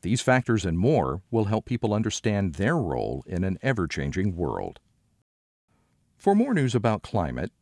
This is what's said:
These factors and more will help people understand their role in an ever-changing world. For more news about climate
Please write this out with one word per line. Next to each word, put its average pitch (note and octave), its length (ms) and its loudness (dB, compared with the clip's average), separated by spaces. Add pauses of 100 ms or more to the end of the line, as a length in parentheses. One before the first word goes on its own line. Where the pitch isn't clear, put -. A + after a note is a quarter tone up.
These G#2+ 180 0
factors B2 460 2
and E2+ 120 0
more F#2 520 2
will A2+ 160 2
help G#2+ 180 -2
people A2+ 300 -2
understand G#2 600 0
their A2+ 220 0
role C2 500 -2
in F2+ 160 -2
an F#2+ 200 -2
ever-changing F#2 720 -2
world. G1+ 440 -4 (1400)
For G3 160 2
more B3 180 2
news C3 220 2
about A2 280 2
climate D2+ 600 -4